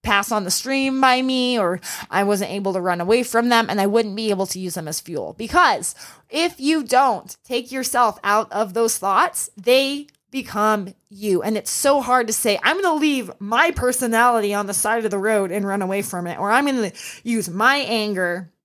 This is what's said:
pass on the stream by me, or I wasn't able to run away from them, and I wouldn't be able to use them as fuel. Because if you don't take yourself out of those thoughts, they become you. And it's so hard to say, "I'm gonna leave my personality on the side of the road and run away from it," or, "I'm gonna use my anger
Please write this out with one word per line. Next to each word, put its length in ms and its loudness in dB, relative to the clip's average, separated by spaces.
pass 300 0
on 100 0
the 80 -4
stream 500 0
by 220 4
me, 340 0
or 240 0
I 140 2
wasn't 260 0
able 220 -4
to 80 -2
run 200 -2
away 220 2
from 280 2
them, 200 4
and 100 0
I 60 2
wouldn't 300 0
be 140 -2
able 160 0
to 120 -8
use 160 -6
them 140 -8
as 100 -6
fuel. 400 -8
Because 560 0
if 300 -2
you 240 0
don't 640 0
take 260 -6
yourself 540 0
out 260 2
of 240 -2
those 240 0
thoughts, 580 0
they 520 0
become 600 -2
you. 340 0
And 120 0
it's 140 -4
so 300 2
hard 260 2
to 60 -4
say, 320 0
"I'm 180 2
gonna 180 2
leave 380 0
my 320 2
personality 840 2
on 140 -2
the 80 -6
side 300 0
of 80 -2
the 40 -2
road 360 0
and 120 -2
run 160 -2
away 220 -2
from 240 -6
it," 140 -8
or, 100 -2
"I'm 160 4
gonna 240 0
use 260 -2
my 280 2
anger 760 -2